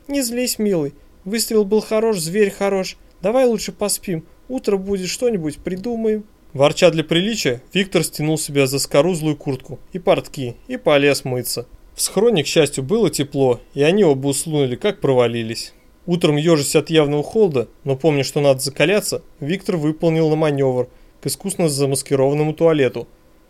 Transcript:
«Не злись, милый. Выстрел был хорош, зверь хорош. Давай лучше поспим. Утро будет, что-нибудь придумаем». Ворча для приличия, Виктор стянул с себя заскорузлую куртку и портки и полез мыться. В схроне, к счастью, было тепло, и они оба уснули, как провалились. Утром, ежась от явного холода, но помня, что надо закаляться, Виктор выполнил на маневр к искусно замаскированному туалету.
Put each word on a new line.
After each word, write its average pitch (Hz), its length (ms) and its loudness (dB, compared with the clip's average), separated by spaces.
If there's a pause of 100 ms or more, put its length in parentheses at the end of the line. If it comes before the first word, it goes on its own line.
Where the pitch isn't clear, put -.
«Не 285 140 -2
злись, 240 360 -4
милый. 170 360 0 (300)
Выстрел 220 400 0
был 208 160 2
хорош, 220 380 0
зверь 185 320 0
хорош. 196 460 -4 (260)
Давай 247 240 2
лучше 214 260 -2
поспим. 185 520 -6 (240)
Утро 254 280 -2
будет, 190 320 -6
что-нибудь 185 500 -4
придумаем». 214 680 -4 (280)
Ворча 151 380 4
для 160 140 -2
приличия, 170 580 -2 (100)
Виктор 185 300 0
стянул 151 340 -2
с 151 60 -6
себя 143 240 0
заскорузлую 151 680 0
куртку 131 420 -8 (140)
и 180 80 -10
портки 139 560 -2 (100)
и 254 100 -8
полез 143 480 2
мыться. 123 440 -6 (260)
В - 80 -6
схроне, 202 400 2
к - 40 -6
счастью, - 360 2
было 185 260 0
тепло, 135 520 0 (140)
и 139 80 0
они 185 200 4
оба 139 260 2
уснули, 143 460 -2
как 202 260 -2
провалились. 117 760 0 (320)
Утром, 170 300 2
ежась 151 380 2
от 147 160 0
явного 147 320 2
холода, 151 460 0 (160)
но 135 100 -2
помня, 139 300 2
что - 160 -2
надо 139 200 4
закаляться, 151 600 -2 (160)
Виктор 180 380 -4
выполнил 160 540 0
на 156 40 2
маневр 139 540 0 (320)
к - 60 -12
искусно 180 420 -2
замаскированному 143 840 0
туалету. 147 520 0 (440)